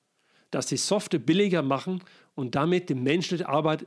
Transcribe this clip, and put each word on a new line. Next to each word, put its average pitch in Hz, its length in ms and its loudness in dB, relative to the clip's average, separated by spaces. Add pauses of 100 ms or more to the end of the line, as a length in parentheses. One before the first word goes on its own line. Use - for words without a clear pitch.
(520)
dass - 160 -2
die 135 100 0
Software 190 420 0
billiger 175 420 2
machen 139 420 -2 (320)
und 127 200 -4
damit 175 340 2
die 139 60 0
menschliche 156 520 0
Arbeit 156 400 0